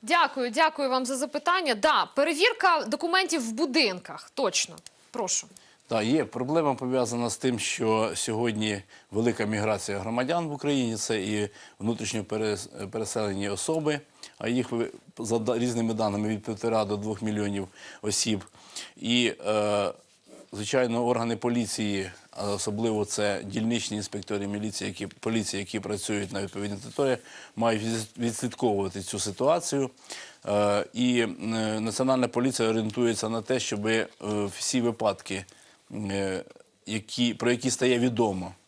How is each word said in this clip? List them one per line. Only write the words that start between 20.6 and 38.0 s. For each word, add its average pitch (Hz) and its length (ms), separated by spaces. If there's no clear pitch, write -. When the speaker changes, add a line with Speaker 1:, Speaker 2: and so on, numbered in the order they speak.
Speaker 2:
органи 117 300
поліції, 104 760
а 101 220
особливо 107 520
це 101 400
дільничні 107 520
інспектори 101 500
міліції, 104 420
які, 90 180
поліції, 107 540
які 101 200
працюють 101 520
на 98 100
відповідній 101 340
території, 131 400
мають 113 260
відс-, 113 360
відслідковувати 113 840
цю 104 160
ситуацію. 135 720
Е, 104 460
і, 123 280
е, 117 60
Національна 127 480
поліція 120 400
орієнтується 113 600
на 110 140
те, 131 180
щоби, 110 340
е, 113 120
всі - 220
випадки, 104 640
е, 98 340
які, 110 480
про 117 160
які 123 200
стає 127 280
відомо 110 540